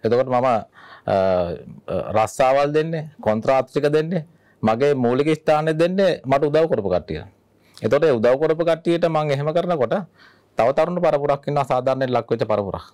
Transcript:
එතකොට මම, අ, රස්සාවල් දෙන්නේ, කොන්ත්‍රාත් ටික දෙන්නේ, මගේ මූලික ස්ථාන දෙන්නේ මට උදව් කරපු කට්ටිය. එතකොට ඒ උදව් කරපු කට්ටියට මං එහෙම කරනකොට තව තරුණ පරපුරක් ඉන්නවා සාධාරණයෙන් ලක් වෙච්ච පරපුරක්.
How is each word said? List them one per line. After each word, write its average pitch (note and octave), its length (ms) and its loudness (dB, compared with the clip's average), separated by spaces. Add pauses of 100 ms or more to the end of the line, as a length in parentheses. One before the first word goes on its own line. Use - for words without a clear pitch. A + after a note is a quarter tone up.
එතකොට A#2+ 260 0
මම, B2 180 0
අ, B2 100 2 (1500)
රස්සාවල් C3+ 640 0
දෙන්නේ, D#3 320 -2 (160)
කොන්ත්‍රාත් C3 460 0
ටික D3 220 -2
දෙන්නේ, D#3 380 -2 (360)
මගේ A#2+ 320 2
මූලික B2+ 400 0
ස්ථාන D#3 440 0
දෙන්නේ F3+ 480 0
මට C3+ 180 2
උදව් D3+ 240 2
කරපු A2 220 -2
කට්ටිය. D#2+ 320 -4 (540)
එතකොට C3+ 280 0
ඒ D#3 80 4
උදව් A#2+ 260 4
කරපු D#3+ 260 0
කට්ටියට E3 440 0
මං D#3 220 0
එහෙම C#3+ 220 -2
කරනකොට D#3+ 420 0 (640)
තව A2+ 140 4
තරුණ E3+ 280 0
පරපුරක් C#3+ 460 0
ඉන්නවා D3 180 0
සාධාරණයෙන් C3 480 0
ලක් A#2 180 -2
වෙච්ච A2+ 180 -2
පරපුරක්. G2+ 460 -4